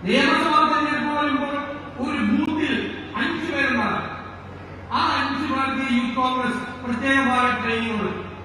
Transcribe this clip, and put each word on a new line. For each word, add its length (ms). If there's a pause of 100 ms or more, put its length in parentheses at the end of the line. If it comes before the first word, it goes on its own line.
നിയമസഭാ 520 (120)
തെരഞ്ഞെടുപ്പ് 480
വരുമ്പോൾ 380 (480)
ഒരു 140 (140)
ബൂത്തിൽ 420 (460)
അഞ്ച് 340
പേരുണ്ടാകും. 500 (960)
ആ 20 (180)
അഞ്ച് 340
പേർക്ക് 340 (100)
യൂത്ത് 240
കോൺഗ്രസ് 400 (240)
പ്രത്യേകമായ 640 (160)
ട്രെയിനിങ് 360
കൊടുക്കും. 280 (180)